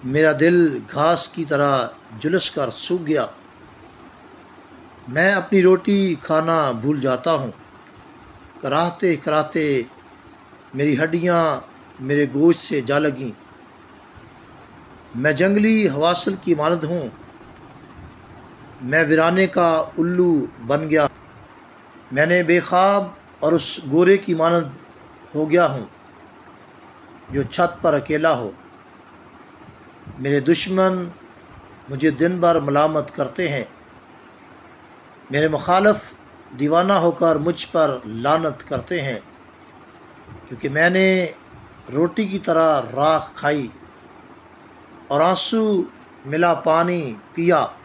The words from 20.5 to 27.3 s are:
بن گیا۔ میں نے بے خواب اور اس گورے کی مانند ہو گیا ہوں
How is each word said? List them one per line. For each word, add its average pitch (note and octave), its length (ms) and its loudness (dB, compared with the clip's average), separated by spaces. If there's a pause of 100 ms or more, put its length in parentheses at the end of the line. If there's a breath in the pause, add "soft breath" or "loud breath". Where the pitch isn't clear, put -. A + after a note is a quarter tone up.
بن D3+ 240 -2
گیا۔ D3+ 160 4 (1040)
میں D3 140 2
نے F3 160 2
بے E3+ 180 2
خواب F#3+ 440 2 (360)
اور D#3 120 2
اس - 280 -2 (100)
گورے F3+ 260 4
کی F#3+ 180 -4
مانند E3 300 2 (680)
ہو D#3 160 -2
گیا E3+ 160 4
ہوں C3+ 200 -6 (1400)